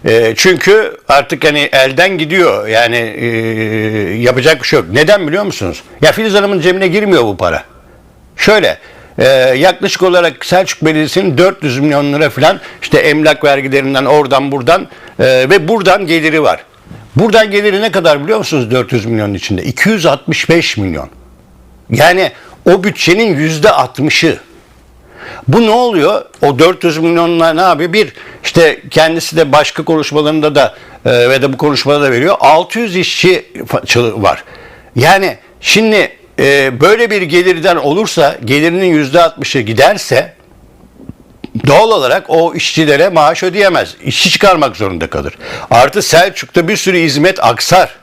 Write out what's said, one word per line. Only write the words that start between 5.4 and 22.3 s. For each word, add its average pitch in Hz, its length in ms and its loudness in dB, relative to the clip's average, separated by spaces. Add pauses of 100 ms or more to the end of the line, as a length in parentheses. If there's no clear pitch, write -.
musunuz? 104 400 -8 (180)
Ya 147 100 4
Filiz 214 220 -4
Hanım'ın 202 280 0
cebine 185 260 0
girmiyor 185 360 2
bu 101 140 -4
para. 82 260 -4 (760)
Şöyle, 180 400 2 (400)
e, 127 100 2 (300)
yaklaşık 180 460 0
olarak 175 420 0
Selçuk 180 400 -2
Belediyesi'nin 156 520 -2
dört 185 260 0
yüz 131 160 -4
milyon 143 340 0
lira 147 160 0
falan 156 300 0 (220)
işte - 180 0
emlak 151 440 2
vergilerinden, 139 640 0
oradan 139 460 2
buradan, 160 360 0 (320)
e, 127 60 2 (240)
ve 170 180 2
buradan 190 400 0
geliri 156 360 0
var. 92 200 0 (520)
Buradan 214 360 2
geliri 202 300 0
ne 220 100 -2
kadar 160 320 0
biliyor 220 140 -2
musunuz 131 340 -2
dört 123 200 -2
yüz 113 140 -4
milyonun 107 280 -4
içinde? 92 300 -6
İki - 260 -2
yüz 190 160 -2
altmış 143 440 -2
beş 165 280 0
milyon. 82 320 -6 (800)
Yani 165 420 0 (340)